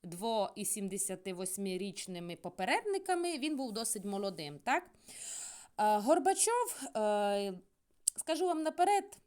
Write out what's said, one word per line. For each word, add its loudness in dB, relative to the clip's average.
дво 0
і -4
сімдесятивосьмирічними -4
попередниками, -2
він -2
був -2
досить -4
молодим, -4
так? 0
Е, 4
Горбачов, 4
е, 2
скажу 0
вам 2
наперед 2